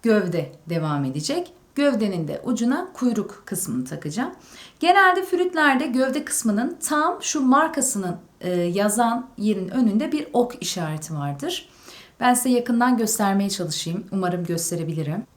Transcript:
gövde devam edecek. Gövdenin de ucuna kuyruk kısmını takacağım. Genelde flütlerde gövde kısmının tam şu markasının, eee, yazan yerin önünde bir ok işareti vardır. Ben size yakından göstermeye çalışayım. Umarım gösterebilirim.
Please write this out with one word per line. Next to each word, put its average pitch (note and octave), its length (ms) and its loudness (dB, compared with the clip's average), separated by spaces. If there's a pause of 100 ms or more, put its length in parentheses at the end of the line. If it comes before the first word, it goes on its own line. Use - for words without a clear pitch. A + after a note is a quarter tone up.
gövde F3+ 480 2 (180)
devam D3+ 360 -2
edecek. G3+ 480 -4 (220)
Gövdenin G#3+ 520 0
de D3 160 -8
ucuna B3 500 0
kuyruk A3 520 -2
kısmını B2+ 400 -6
takacağım. E3+ 460 -6 (480)
Genelde F#4 440 6
flütlerde D#4+ 640 2
gövde C4 380 0
kısmının A#3 520 -2 (100)
tam D#4 340 0
şu - 200 -2
markasının, B3+ 760 2 (240)
eee, F3+ 100 -4
yazan G#3 880 0
yerin G3+ 320 0
önünde A#3 420 2
bir D4+ 220 -4
ok A#3+ 280 2
işareti D#3 540 -6
vardır. C#3+ 540 -6 (500)
Ben B3 140 6
size B3 160 2
yakından A#3+ 480 4
göstermeye G3+ 520 2
çalışayım. E3+ 640 -6
Umarım F3+ 320 -2
gösterebilirim. E3 800 -4 (140)